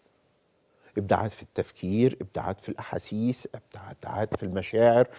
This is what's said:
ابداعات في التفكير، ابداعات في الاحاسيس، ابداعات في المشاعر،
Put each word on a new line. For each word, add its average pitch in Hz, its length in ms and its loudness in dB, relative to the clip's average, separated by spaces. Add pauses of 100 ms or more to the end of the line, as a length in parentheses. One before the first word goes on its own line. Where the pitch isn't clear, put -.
(1000)
ابداعات 101 320 0
في - 120 -16
التفكير، 104 800 0
ابداعات 95 400 -8
في - 80 -18
الاحاسيس، - 840 -6
ابداعات - 800 -8
في - 60 -10
المشاعر، 110 640 4 (120)